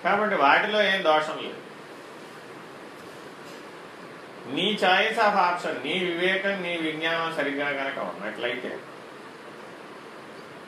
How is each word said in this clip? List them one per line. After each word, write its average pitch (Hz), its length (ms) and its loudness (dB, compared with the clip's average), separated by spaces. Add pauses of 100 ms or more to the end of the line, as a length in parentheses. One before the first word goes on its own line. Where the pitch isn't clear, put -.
కాబట్టి 202 320 4
వాటిలో 175 460 8
ఏం 190 220 4
దోషం 156 340 6
లేదు. - 160 -6 (3000)
నీ 185 340 0
choice 196 300 6
of 220 120 4
option, 175 580 4
నీ 160 160 -2
వివేకం, 185 520 2
నీ 175 260 -2
విజ్ఞానం 160 600 0
సరిగ్గా 143 280 0
కనుక 139 340 -2
ఉన్నట్లయితే 107 800 -4 (1900)